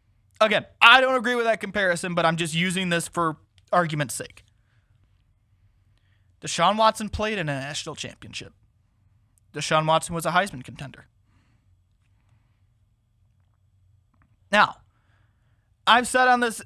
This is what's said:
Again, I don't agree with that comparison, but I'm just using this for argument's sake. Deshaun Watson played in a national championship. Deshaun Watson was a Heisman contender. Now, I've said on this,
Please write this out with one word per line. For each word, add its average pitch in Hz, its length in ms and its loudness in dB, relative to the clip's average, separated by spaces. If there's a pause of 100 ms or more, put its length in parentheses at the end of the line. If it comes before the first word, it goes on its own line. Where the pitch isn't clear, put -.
(400)
Again, 208 260 0 (160)
I 240 200 10
don't 262 140 0
agree 247 200 -2
with 233 100 -2
that 220 160 -2
comparison, 185 520 -4
but 170 120 2
I'm 165 120 2
just 160 160 -4
using 180 360 -2
this 170 180 -2
for 160 300 -4 (340)
argument's 156 420 0
sake. - 300 -14 (2000)
Deshaun 175 360 0
Watson 220 320 2
played 214 280 -4
in 160 120 -4
a 139 100 -6
national 143 360 -10
championship. - 580 -16 (1000)
Deshaun 156 340 0
Watson 160 260 0
was 165 120 -8
a 160 60 -2
Heisman 180 320 -2
contender. - 440 -18 (3500)
Now, - 300 2 (1080)
I've 233 200 4
said 254 200 2
on 247 140 2
this, 233 240 -4